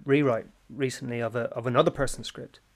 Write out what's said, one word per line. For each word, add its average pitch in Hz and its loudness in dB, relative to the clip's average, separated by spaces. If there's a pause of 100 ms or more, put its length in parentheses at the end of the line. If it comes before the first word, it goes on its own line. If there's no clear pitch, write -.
rewrite 139 2 (220)
recently 123 -6
of 117 -4
a, 117 0
of 123 -6
another 139 6
person's 127 -4
script, - -16 (180)